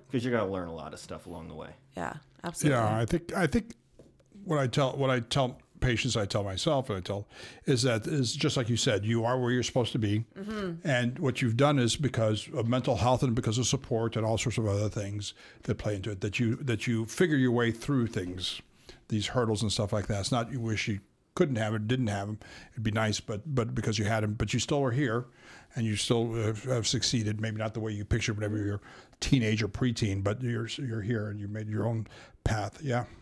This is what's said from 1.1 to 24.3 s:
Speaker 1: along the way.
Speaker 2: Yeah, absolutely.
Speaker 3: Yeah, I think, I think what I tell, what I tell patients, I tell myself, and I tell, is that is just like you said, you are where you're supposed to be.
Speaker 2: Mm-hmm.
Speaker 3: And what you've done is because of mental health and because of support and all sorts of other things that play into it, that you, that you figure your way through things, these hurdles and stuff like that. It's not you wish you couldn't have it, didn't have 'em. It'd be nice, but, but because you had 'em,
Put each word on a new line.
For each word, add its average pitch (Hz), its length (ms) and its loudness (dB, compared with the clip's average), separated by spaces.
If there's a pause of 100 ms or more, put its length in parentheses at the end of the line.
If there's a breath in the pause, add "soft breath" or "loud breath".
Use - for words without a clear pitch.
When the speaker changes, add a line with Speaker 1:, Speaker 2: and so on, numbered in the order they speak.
Speaker 1:
along 82 220 -12
the 80 60 -14
way. 78 160 -12 (260)
Speaker 2:
Yeah, 87 160 -6 (320)
absolutely. 151 360 0
Speaker 3:
Yeah, 110 180 2
I 120 60 2
think, - 320 -2
I 185 120 2
think - 260 0 (720)
what 156 160 2
I 131 80 2
tell, 135 280 2
what 135 140 2
I 127 80 4
tell 127 400 0 (220)
patients, 120 360 2
I 104 100 0
tell 101 180 -2
myself, 113 440 0
and 101 100 -2
I - 20 -4
tell, 101 260 -6 (380 loud breath)
is 123 180 4
that 117 240 2
is 135 280 0
just 147 220 0
like 123 120 0
you 117 80 2
said, 104 280 2
you 113 200 2
are 123 120 2
where 123 140 2
you're 123 140 4
supposed 113 280 0
to 139 60 0
be. 107 260 2 (140)
Speaker 2:
Mm-hmm. 202 360 -6 (100)
Speaker 3:
And 123 340 2
what 139 240 0
you've 113 140 2
done 143 240 6
is 117 160 2
because 110 580 0
of 117 140 0
mental 123 300 2
health 123 260 4
and 123 100 2
because 117 240 0
of 120 80 0
support 117 500 -2
and 110 80 0
all 110 140 2
sorts 117 200 -2
of 110 100 0
other 101 200 0
things 101 460 -6 (300 loud breath)
that 113 120 -2
play 107 200 -2
into 98 160 -6
it, 95 80 -8
that 104 180 -4
you, 117 180 2
that 120 300 -2
you 117 200 2
figure 156 300 2
your 131 140 4
way 117 220 4
through 123 340 0
things, 92 560 -6 (460 soft breath)
these 107 200 0
hurdles 110 340 0
and 104 100 0
stuff 104 200 -2
like 104 140 0
that. 101 140 -2
It's 92 120 -4
not 117 200 0
you 131 80 -6
wish 110 260 -2
you 101 140 -2 (340)
couldn't 143 220 2
have 110 180 0
it, 107 120 -2
didn't 127 200 2
have 101 240 -2
'em. 107 80 -6 (340 loud breath)
It'd 113 100 -8
be 107 80 2
nice, 107 300 2
but, 107 220 -6 (120)
but 123 200 0
because 110 240 0
you 107 80 2
had 110 180 2
'em, 107 80 0